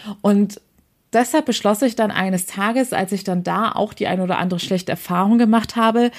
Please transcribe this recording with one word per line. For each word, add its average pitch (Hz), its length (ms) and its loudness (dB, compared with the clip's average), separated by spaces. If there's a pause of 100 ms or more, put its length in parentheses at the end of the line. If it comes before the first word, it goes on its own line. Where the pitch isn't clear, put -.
(220)
Und 202 380 2 (520)
deshalb 254 340 2
beschloss 208 360 0
ich 240 140 0
dann 220 140 0
eines 185 360 -2
Tages, 233 460 -2
als 190 200 -2
ich 196 120 -4
dann 180 180 -2
da 180 300 -2
auch - 200 -2
die - 140 -4
ein 185 140 -2
oder 180 180 -2
andere 180 220 -2
schlechte 185 320 -2
Erfahrung 190 460 2
gemacht 226 380 2
habe, 233 420 2